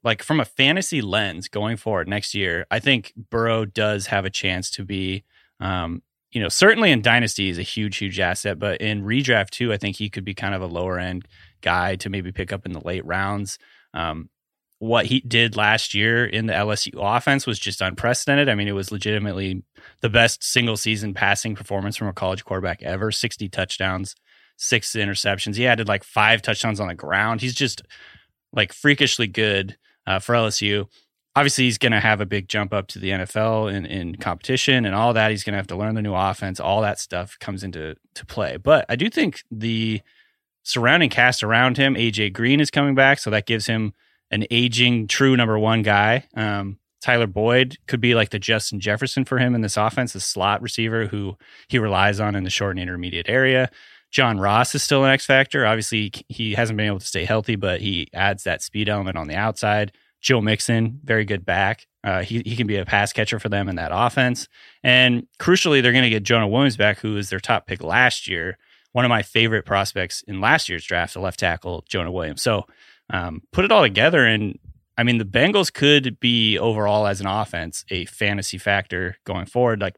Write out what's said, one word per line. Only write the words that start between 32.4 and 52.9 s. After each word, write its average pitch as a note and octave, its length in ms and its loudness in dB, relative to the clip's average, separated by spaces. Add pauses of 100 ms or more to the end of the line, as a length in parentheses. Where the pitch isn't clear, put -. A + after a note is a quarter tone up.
jump G#2 260 -4
up G2 140 -2
to - 120 -14
the F#2+ 100 -4
N F#2+ 100 -2
F F2+ 160 -8
L A2 320 0
in, G2 180 -4
in F2 300 -6
competition B2+ 680 0
and G2 100 -2
all A2+ 200 4
that. A2 180 4
He's G2+ 120 -4
gonna G#2 120 -4
have F#2+ 120 -4
to F2 80 -8
learn G#2+ 180 -4
the G#2+ 80 -2
new G#2 120 -4
offense. F#2+ 460 -2
All G#2 220 0
that G#2 180 -2
stuff - 400 -8
comes F#2+ 240 -10
into, D#2+ 320 -10 (180)
to - 120 -16
play. D2+ 300 -4
But C3+ 320 4
I A#2 80 -2
do F3 140 -2
think A3+ 400 -2
the A2 520 -4 (600)
surrounding C3 480 4
cast B2 320 4
around A#2+ 340 4
him, C3+ 200 4
A A2+ 140 2
J G#2 200 0
Green B2 300 2
is C#3+ 100 2
coming C#3+ 240 2
back, C3+ 240 6
so - 120 -6
that G#2+ 160 0
gives A2 200 -2
him A2 260 -2 (380)
an G#2 200 -2
aging, A#2+ 560 2
true C3 300 4
number A2 220 2
one A2 240 2
guy. G#2 440 4 (100)
Um, G2+ 420 -4 (240)
Tyler A#2+ 240 2
Boyd A#2 500 2 (100)
could A#2+ 140 -4
be, A#2+ 140 4
like, A2 160 2
the G#2+ 80 -6
Justin G#2+ 420 -2
Jefferson G#2+ 440 -2
for B2+ 140 -2
him B2 160 2
in A#2 60 0
this G#2 160 -2
offense, A2+ 380 0
the F#2+ 60 -10
slot G2+ 420 -2
receiver A2+ 440 -4
who G2+ 300 -6 (320)
he B2+ 100 0
relies G2+ 400 2
on G#2 160 -2
in G2 100 -2
the F#2+ 60 -4
short G2+ 220 -2
and F2+ 80 -6
intermediate F2+ 480 -6